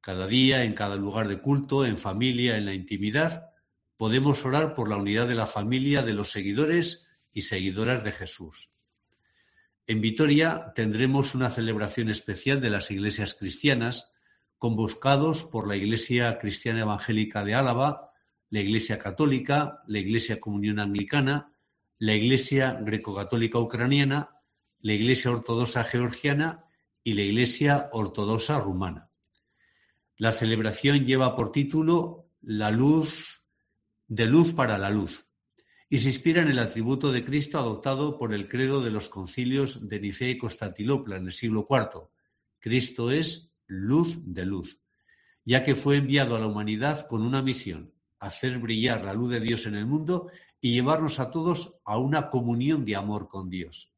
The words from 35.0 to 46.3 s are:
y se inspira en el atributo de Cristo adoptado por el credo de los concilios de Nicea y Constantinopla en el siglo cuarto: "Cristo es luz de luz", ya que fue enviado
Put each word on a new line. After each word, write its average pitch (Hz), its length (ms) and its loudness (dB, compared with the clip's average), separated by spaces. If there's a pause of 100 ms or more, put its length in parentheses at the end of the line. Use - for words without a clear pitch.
y 147 100 2
se 113 100 2
inspira 165 340 2
en 156 60 4
el 127 100 4
atributo 127 540 0
de 123 120 0
Cristo 147 340 -2
adoptado 135 600 -2
por 113 140 -4
el 101 160 -6
credo 131 340 0
de 117 80 -2
los 107 180 -4
concilios 120 800 -4
de 101 120 -6
Nicea 104 300 -4
y 123 80 -4
Constantinopla 110 800 -4
en 92 100 -8
el 92 60 -8
siglo 107 340 -2
cuarto: 110 440 0 (480)
"Cristo 120 520 -2
es 156 420 -2 (160)
luz 147 560 0
de 92 220 -6
luz", 95 360 -8 (600)
ya 127 180 4
que 135 140 4
fue 143 220 4
enviado 135 360 2